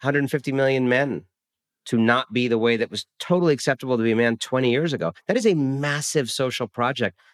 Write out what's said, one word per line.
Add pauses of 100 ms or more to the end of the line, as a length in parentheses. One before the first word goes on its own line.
hundred
fifty
million
men (580)
to
not
be
the
way
that
was (120)
totally
acceptable
to
be
a
man
twenty
years
ago, (140)
that
is
a
massive
social
project (160)